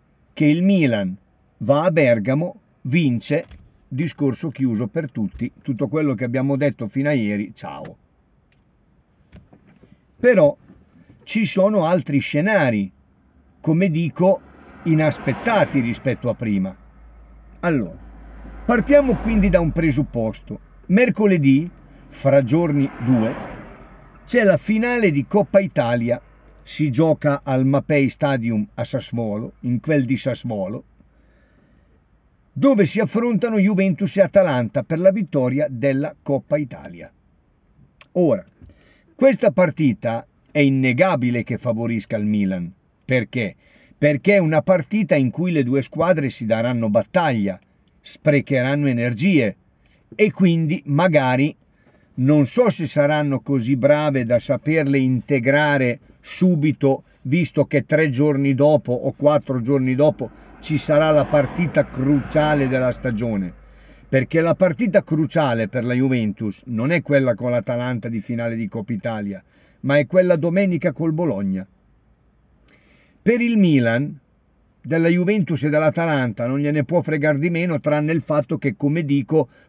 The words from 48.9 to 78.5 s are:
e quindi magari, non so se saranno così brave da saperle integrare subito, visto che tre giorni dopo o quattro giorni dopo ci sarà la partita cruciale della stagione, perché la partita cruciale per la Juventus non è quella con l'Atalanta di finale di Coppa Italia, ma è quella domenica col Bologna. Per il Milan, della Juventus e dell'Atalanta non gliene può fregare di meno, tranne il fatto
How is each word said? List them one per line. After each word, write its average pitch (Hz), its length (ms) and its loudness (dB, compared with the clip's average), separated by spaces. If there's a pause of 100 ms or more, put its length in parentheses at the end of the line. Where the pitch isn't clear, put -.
e 208 160 2
quindi 165 560 0
magari, 143 720 2 (580)
non 139 320 2
so 240 220 2
se 160 180 -2
saranno 147 540 0
così 135 360 -2
brave 139 480 2
da 117 140 0
saperle 139 600 0
integrare 131 1040 0 (200)
subito, 147 840 0 (180)
visto 139 420 0
che 139 200 0
tre 156 260 0
giorni 139 440 0
dopo 143 380 2
o 123 200 -4
quattro 143 500 0
giorni 127 320 0
dopo 135 360 0 (300)
ci 151 180 -4
sarà 156 320 2
la 147 140 4
partita 147 600 0
cruciale 143 840 0
della 127 240 0
stagione, 110 600 -4 (560)
perché 135 320 0
la 165 140 2
partita 185 480 2
cruciale 143 640 0
per 117 180 -4
la 123 100 -2
Juventus 113 720 -2
non 123 260 -2
è 170 100 0
quella 135 320 0
con 123 160 -4
l'Atalanta 120 580 -4
di 113 120 -6
finale 117 340 -6
di 113 140 -6
Coppa 113 240 -8
Italia, 104 500 -8 (380)
ma 139 180 0
è 285 80 0
quella 180 300 4
domenica 170 560 0
col 151 200 -2
Bologna. 98 540 -4 (1600)
Per 233 180 2
il 233 160 0
Milan, 143 600 2 (640)
della 165 280 0
Juventus 180 560 0
e 151 40 0
dell'Atalanta 147 800 0
non 135 120 -2
gliene 147 260 -2
può 170 180 -2
fregare 151 360 -2
di 170 120 -2
meno, 170 300 -2
tranne 151 320 -2
il 165 100 -2
fatto 151 360 -4